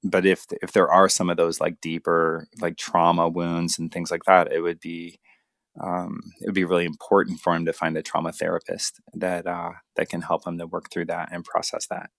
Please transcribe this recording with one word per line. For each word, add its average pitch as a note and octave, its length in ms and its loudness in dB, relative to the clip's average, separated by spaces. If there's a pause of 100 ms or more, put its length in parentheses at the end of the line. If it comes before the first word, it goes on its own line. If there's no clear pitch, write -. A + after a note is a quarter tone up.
but F#2 220 2
if, F#2+ 200 4 (160)
if F2+ 100 -8
there F#2+ 180 4
are F#2+ 200 8
some F2+ 200 0
of E2+ 80 0
those, E2+ 220 2
like, D#2+ 220 -2
deeper, E2 640 0 (120)
like, E2+ 180 -4
trauma E2+ 520 4
wounds E2+ 500 -2
and E2 120 -6
things E2+ 200 -6
like E2+ 140 -4
that, F#2 260 6
it E2 100 0
would E2+ 180 -4
be, E2+ 400 -12 (640)
um, F2+ 400 -6 (200)
it - 40 -10
would G2 100 -4
be F#2 100 2
really F2 200 2
important F2 540 0
for F2 160 0
him E2+ 100 -2
to F#2+ 80 0
find E2 240 -2
a D#2+ 40 -2
trauma E2 300 -4
therapist - 720 -4 (120)
that, F2+ 340 -4
uh, F2 240 -6 (240)
that - 140 -2
can F2 120 -6
help E2+ 240 -2
him E2+ 140 -6
to E2+ 80 -8
work E2+ 240 -8
through F2 140 -6
that E2+ 260 -6
and E2+ 120 -10
process - 440 -4
that. - 320 -10